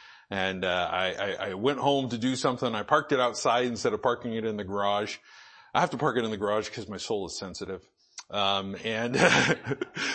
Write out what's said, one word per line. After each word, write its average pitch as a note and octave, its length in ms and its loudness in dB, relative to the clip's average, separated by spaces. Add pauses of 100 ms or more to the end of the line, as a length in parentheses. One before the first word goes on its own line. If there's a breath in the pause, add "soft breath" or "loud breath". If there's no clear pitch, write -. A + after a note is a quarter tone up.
(300 loud breath)
And, F#2+ 340 -2
uh, F2+ 260 2
I, F#2 220 0
I, G2 380 -4
I F#2 60 -6
went B2+ 240 0
home C#3 320 2
to A#2+ 60 -4
do B2 200 0
something. B2 360 0
I G#2 100 -2
parked D3+ 280 2
it C3 80 4
outside B2 460 4
instead A#2 260 0
of G#2 100 -2
parking A#2+ 340 0
it A2 100 -2
in G#2+ 100 -2
the G#2 80 -4
garage. G2+ 540 0 (560 loud breath)
I - 80 4
have F3 80 4
to C3 80 -6
park C3+ 180 2
it A#2+ 80 2
in A2 80 0
the G#2+ 60 -4
garage G#2 320 0
'cause G2+ 180 -10
my G2 100 -8
soul G2 280 -4
is E2 120 -8
sensitive. F#2 440 -8 (480 loud breath)
Um, G2 540 0
and A2+ 340 -2
<laughs> - 0 -
I, C#3 380 6 (600 loud breath)